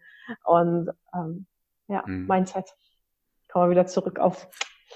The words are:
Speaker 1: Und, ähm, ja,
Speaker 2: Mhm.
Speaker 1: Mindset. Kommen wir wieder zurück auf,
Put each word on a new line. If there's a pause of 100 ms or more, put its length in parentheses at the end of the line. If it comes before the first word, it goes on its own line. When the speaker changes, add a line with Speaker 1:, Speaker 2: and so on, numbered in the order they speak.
(460)
Speaker 1:
Und, (240)
ähm, (440)
ja,
Speaker 2:
Mhm.
Speaker 1:
Mindset. (800)
Kommen
wir
wieder
zurück
auf, (480)